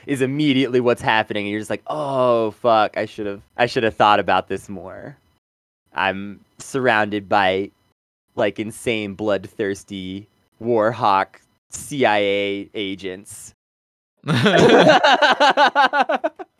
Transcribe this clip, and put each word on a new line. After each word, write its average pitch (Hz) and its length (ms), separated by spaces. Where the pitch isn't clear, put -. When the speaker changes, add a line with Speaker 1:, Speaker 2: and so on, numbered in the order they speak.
Speaker 1:
is 135 160
immediately 131 600
what's 120 200
happening, 110 440
and 101 60
you're 107 100
just 104 100
like, 104 160
"Oh, 127 640
fuck, 110 460
I 107 80
should've, 101 360
I 120 80
should've 113 300
thought 104 240
about 95 300
this 95 200
more. 98 460
I'm 98 440
surrounded 107 720
by, 98 420
like, 107 240
insane, 107 560
bloodthirsty, 98 1120
war 113 320
hawk 104 480
C - 360
I 104 140
A 101 540
agents." 95 800
Speaker 2:
<laughs> - 0
Speaker 1:
<laughs> 262 1900